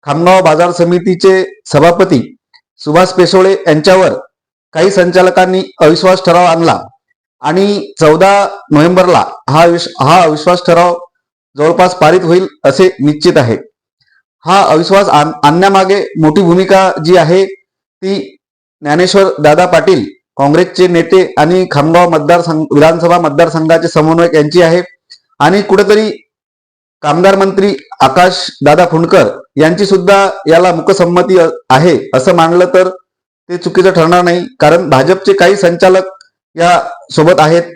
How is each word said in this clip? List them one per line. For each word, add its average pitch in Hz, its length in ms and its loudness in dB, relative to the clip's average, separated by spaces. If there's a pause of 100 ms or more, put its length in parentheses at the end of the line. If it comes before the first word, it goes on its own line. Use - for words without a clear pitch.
खामगाव 170 360 0
बाजार 165 280 0
समितीचे 180 960 0
सभापती 165 720 0 (420)
सुभाष 170 300 -2
पेसोळे 185 440 2
यांच्यावर 180 600 0 (600)
काही 175 180 0
संचालकांनी 185 720 0 (180)
अविश्वास 185 460 2
ठराव 175 180 2
आणला 165 380 0 (580)
आणि 190 600 -4
चौदा 185 480 0 (220)
नोव्हेंबरला 170 560 0 (220)
हा 160 180 2
विश-, 170 380 -4
हा 170 180 2
अविश्वास 165 440 -2
ठराव 175 320 0 (600)
जवळपास 170 360 0
पारित 165 280 2
होईल 180 240 0 (180)
असे 139 220 2
निश्चित 151 500 -2
आहे. 117 200 0 (880)
हा 190 180 2
अविश्वास 170 460 0
आण-, 151 240 0 (120)
आणण्यामागे 190 580 2
मोठी 160 400 -2
भूमिका 190 500 2 (120)
जी 180 120 2
आहे, 175 300 2 (280)
ती - 600 -10 (440)
ज्ञानेश्वर 180 440 0 (160)
दादा 156 260 2
पाटील, 165 380 0 (320)
काँग्रेसचे 170 500 0
नेते 175 520 0
आणि 180 320 0
खामगाव 165 400 0
मतदारसंघ, 160 640 -2
विधानसभा 165 440 2
मतदारसंघाचे 160 720 0
समन्वयक 165 460 0
यांची 156 280 0
आहे 170 200 0 (560)
आणि 180 240 0
कुठेतरी 208 480 0 (920)
कामगार 175 340 0
मंत्री 196 400 -2 (240)
आकाश - 640 -2
दादा 151 260 4
फुंडकर 165 360 0 (300)
यांची 165 300 0
सुद्धा 196 440 0 (180)
याला 170 260 2
मुकसंमती 175 640 0
अ-, 165 100 2 (220)
आहे 147 440 0
असं 170 200 0
मानलं 170 300 2 (100)
तर 185 160 2 (580)
ते 175 80 -10
चुकीचं 180 340 0
ठरणार 170 320 2
नाही, 175 240 -2 (140)
कारण 160 300 2
भाजपचे 165 420 0
काही 196 240 2
संचालक 185 460 2 (540)
या 170 260 0 (300)
सोबत 160 260 2
आहेत. 160 240 2 (140)